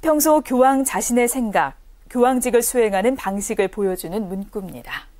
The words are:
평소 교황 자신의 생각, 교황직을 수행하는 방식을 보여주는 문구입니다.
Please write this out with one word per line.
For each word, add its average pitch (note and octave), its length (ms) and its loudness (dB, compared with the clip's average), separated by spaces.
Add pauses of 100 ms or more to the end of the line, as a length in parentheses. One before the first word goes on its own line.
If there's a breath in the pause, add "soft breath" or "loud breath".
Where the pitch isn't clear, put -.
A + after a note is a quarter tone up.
평소 D4+ 400 4
교황 C4+ 440 2
자신의 A#3+ 440 0
생각, G3 460 -2 (360)
교황직을 B3 520 2
수행하는 A3+ 520 0
방식을 G3+ 540 -2
보여주는 F#3+ 600 -4
문구입니다. F#3+ 760 -10 (140)